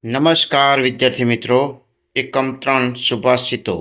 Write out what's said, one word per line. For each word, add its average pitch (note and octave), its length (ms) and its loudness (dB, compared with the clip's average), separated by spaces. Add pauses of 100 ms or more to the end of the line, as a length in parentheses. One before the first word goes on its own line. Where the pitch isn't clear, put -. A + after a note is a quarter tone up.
નમસ્કાર C#3 760 2
વિદ્યાર્થી B2+ 440 0
મિત્રો, A#2+ 320 0 (580)
એકમ C3 320 -2 (100)
ત્રણ C3+ 280 0 (100)
સુભાષિતો. B2 840 -2